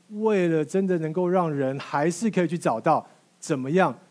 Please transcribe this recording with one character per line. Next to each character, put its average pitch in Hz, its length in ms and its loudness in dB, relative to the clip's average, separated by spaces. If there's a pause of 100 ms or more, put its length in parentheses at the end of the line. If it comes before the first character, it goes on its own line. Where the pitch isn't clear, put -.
为 208 400 0
了 156 160 2
真 190 220 -2
的 180 120 0
能 156 140 -4
够 180 160 0
让 175 260 2
人 139 240 -2
还 151 320 -2
是 214 200 -2
可 180 120 2
以 165 60 2
去 170 80 -4
找 131 240 0
到 143 260 2 (320)
怎 151 180 -4
么 131 140 -4
样 165 260 2 (140)